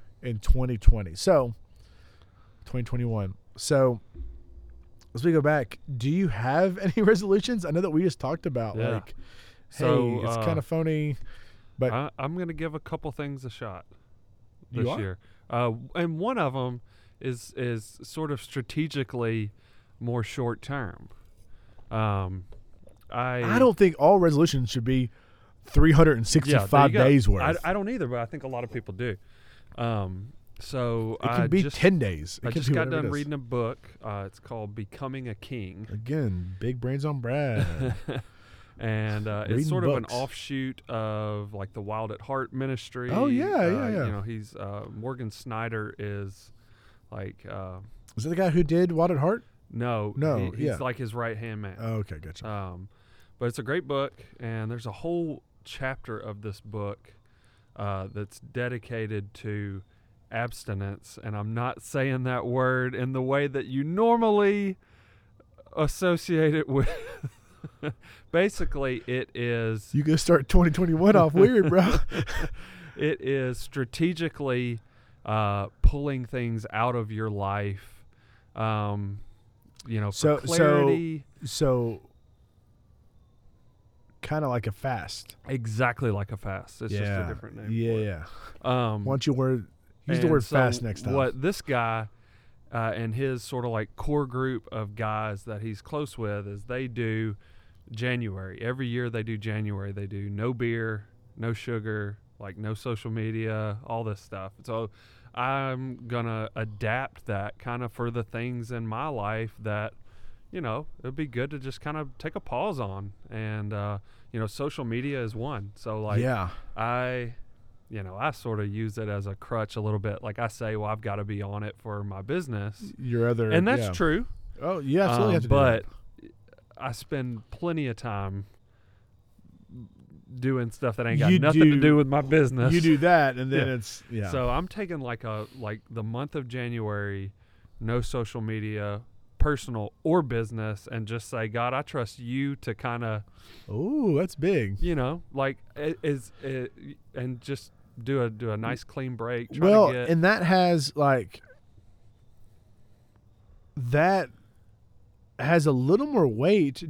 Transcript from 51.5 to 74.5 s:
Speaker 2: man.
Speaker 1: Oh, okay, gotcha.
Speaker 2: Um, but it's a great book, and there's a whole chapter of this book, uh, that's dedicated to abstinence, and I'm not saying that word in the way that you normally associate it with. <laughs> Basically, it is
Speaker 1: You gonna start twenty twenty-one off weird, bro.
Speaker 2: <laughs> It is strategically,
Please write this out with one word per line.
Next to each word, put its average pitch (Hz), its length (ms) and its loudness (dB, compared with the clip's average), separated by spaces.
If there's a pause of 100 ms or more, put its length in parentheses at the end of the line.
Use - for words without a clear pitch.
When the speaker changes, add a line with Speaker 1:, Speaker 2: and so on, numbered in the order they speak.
Speaker 2:
man. 98 160 -10
Speaker 1:
Oh, 113 200 -4
okay, 95 200 -6
gotcha. 78 300 -12
Speaker 2:
Um, 95 400 -8 (500)
but 120 80 -2
it's 120 140 -4
a - 20 -8
great 139 240 -2
book, 139 380 -4 (160)
and 113 320 -4
there's 120 140 -8
a 104 60 -6
whole 165 520 -4 (180)
chapter 131 560 -8
of 101 240 -10
this 104 180 -8
book, 101 540 -10 (600)
uh, 98 360 -4
that's 104 280 -10
dedicated 113 920 -6
to 101 480 -6 (500)
abstinence, 107 920 -6
and 107 140 -6
I'm 107 180 -4
not 120 260 -4
saying 131 440 -2
that 127 200 -2
word 127 480 2
in 127 200 -2
the 131 100 -2
way 139 240 2
that 135 200 -4
you 135 180 -2
normally 208 960 4 (960)
associate 160 800 2
it 151 120 0
with. 135 200 4 (920)
<laughs> 147 100 -6 (400)
Basically, 143 760 0
it 127 280 -4
is 117 600 -2
Speaker 1:
You 147 80 4
gonna 151 160 4
start 156 300 4
twenty 175 220 10
twenty-one 175 460 4
off 160 180 8
weird, 196 340 8
bro. 185 280 8 (480)
Speaker 2:
<laughs> - 520 -10
It 151 240 0
is 127 380 -2
strategically, 139 1200 -2 (480)